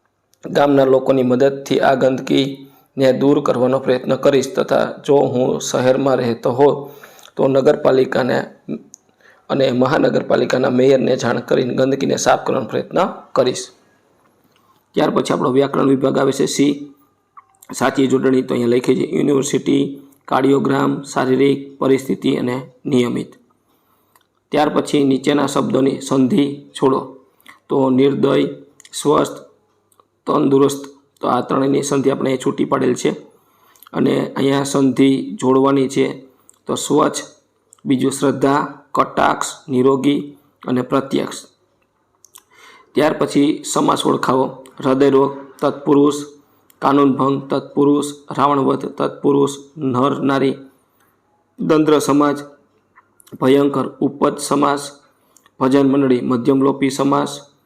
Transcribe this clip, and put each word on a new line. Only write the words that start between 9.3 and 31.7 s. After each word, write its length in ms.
અને 220
મહાનગરપાલિકાના 1000
મેયરને 460
જાણ 240
કરીને 340
ગંદકીને 420
સાફ 300
કરવાનો 200
પ્રયત્ન 320
કરીશ. 360
ત્યાર 160
પછી 240
આપણો 160
વ્યાકરણ 360
વિભાગ 320
આવે 140
છે 140
સી, 480
સાચી 340
જોડણી 360
તો 120
અહીંયા 220
લખી 200
છે 200
યુનિવર્સિટી, 840
કાર્ડિયોગ્રામ, 800
શારીરિક 760
પરિસ્થિતિ 580
અને 340
નિયમિત. 460
ત્યાર 200
પછી 360
નીચેના 420
શબ્દોની 540
સંધિ 680
છોડો. 340
તો 220
નિર્દય, 540
સ્વસ્થ, 400
તંદુરસ્ત, 580
તો 80
આ 120
ત્રણેયની 420